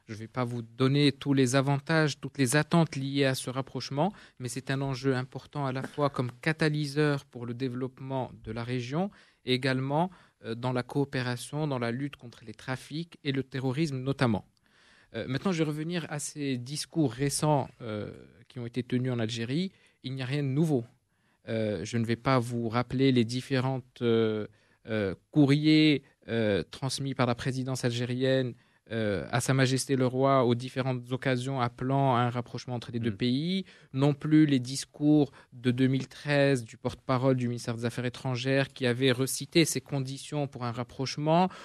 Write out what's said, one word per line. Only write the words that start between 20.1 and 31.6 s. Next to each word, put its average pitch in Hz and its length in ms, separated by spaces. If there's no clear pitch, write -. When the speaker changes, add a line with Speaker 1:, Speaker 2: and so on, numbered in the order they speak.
Speaker 1:
n'y 135 80
a 127 40
rien 143 160
de 139 60
nouveau. 139 360
Euh, 107 360
je 117 140
ne 117 60
vais 117 120
pas 131 240
vous 117 280
rappeler 127 440
les 123 120
différentes... 127 800
Euh, 110 460
euh, 104 260
courriers, 151 720
euh, 104 420
transmis 135 440
par 127 120
la 120 100
présidence 131 480
algérienne, 127 680
euh, 104 380
à 117 100
Sa 131 140
Majesté 131 400
le 131 100
Roi 131 380
aux 120 140
différentes 123 560
occasions 131 480